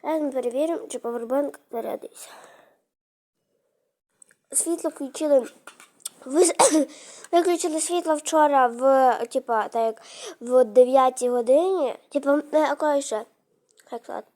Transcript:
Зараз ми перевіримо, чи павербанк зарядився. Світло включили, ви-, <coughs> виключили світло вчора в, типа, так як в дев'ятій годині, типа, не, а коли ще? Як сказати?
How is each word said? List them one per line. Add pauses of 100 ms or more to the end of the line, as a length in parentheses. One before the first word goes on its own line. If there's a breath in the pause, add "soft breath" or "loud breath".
Зараз
ми
перевіримо,
чи
павербанк (120)
зарядився. (2250 loud breath)
Світло
включили, (800)
ви-,
<coughs> (440 loud breath)
виключили
світло
вчора
в,
типа,
так
як (400 loud breath)
в
дев'ятій
годині, (140)
типа, (100)
не,
а
коли
ще?
Як (760)
сказати?